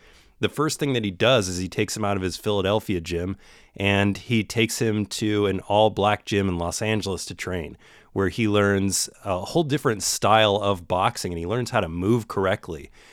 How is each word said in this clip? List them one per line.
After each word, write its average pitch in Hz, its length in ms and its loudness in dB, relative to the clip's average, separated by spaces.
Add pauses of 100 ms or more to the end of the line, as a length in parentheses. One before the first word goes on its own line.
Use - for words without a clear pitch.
(400)
The 104 100 0
first 147 300 -2
thing 143 140 0
that 117 100 0
he 101 60 -2
does 107 380 2
is 90 100 -4
he 92 100 -4
takes 107 300 -4
him 107 80 -2
out 101 100 0
of 95 60 -2
his 92 160 -2
Philadelphia 101 640 0
gym, 90 360 -6 (380)
and 101 400 2
he 113 280 0
takes 113 360 0
him 107 280 0
to 104 400 0
an 95 140 0
all-black 104 640 2
gym 98 220 0
in 87 120 0
Los 87 200 -4
Angeles 101 460 -2
to - 80 -10
train, 87 420 -8 (380)
where 95 160 2
he 110 180 0
learns 101 640 2 (160)
a 92 140 -2
whole 160 240 -2
different 131 400 -2
style 107 540 4
of 101 300 -2
boxing, 95 440 -2
and 85 80 -6
he 85 80 -6
learns 117 240 -4
how 120 80 2
to 87 100 -2
move 101 380 0
correctly. 92 640 -4 (220)